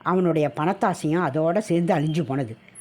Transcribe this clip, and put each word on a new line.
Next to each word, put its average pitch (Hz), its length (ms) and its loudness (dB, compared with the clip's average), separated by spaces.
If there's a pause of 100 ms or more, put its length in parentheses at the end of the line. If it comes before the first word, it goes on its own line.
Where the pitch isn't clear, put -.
"அவனுடைய 160 540 2
பணத்தாசையும் 175 680 0
அதோட 156 320 0
சேர்ந்து 175 360 0
அழிஞ்சு 156 300 0
போனது" 127 320 -6 (240)